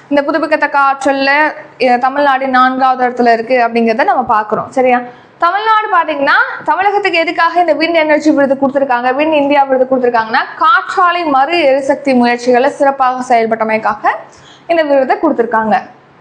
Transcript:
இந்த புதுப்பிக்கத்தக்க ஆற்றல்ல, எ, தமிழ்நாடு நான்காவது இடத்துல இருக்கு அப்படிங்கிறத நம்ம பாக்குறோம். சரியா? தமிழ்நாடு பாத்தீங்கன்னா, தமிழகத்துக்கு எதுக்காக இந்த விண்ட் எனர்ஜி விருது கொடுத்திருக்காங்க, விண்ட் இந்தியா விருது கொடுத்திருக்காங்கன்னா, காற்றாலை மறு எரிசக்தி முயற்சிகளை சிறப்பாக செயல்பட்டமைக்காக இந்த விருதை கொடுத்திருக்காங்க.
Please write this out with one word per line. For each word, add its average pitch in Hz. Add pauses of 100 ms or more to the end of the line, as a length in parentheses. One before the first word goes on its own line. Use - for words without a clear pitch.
இந்த 285
புதுப்பிக்கத்தக்க 302 (100)
ஆற்றல்ல, 277 (460)
எ, 247
தமிழ்நாடு 269
நான்காவது 262
இடத்துல 240
இருக்கு 233
அப்படிங்கிறத 233
நம்ம 330 (120)
பாக்குறோம். 214
சரியா? 254 (460)
தமிழ்நாடு 427 (100)
பாத்தீங்கன்னா, 302 (320)
தமிழகத்துக்கு 381
எதுக்காக 339
இந்த 339
விண்ட் 330
எனர்ஜி 302
விருது 277
கொடுத்திருக்காங்க, 262 (100)
விண்ட் 311
இந்தியா 285
விருது 262
கொடுத்திருக்காங்கன்னா, 240 (220)
காற்றாலை 349 (140)
மறு 302 (100)
எரிசக்தி 269
முயற்சிகளை 240
சிறப்பாக 269
செயல்பட்டமைக்காக 220 (640)
இந்த 330
விருதை 269
கொடுத்திருக்காங்க. 220 (440)